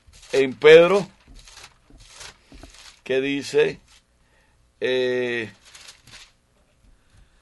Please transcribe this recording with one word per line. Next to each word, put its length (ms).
en 220
Pedro, 520
que 180
dice, 600
eh, 720